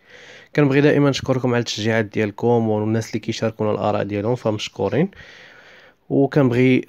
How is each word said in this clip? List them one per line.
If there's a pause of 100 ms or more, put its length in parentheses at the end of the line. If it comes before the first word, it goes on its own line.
(560)
كنبغي
دائما
نشكركم
على
التشجيعات
ديالكم
والناس
اللي
كيشاركونا
الاراء
ديالهم،
فمشكورين. (1000)
وكنبغي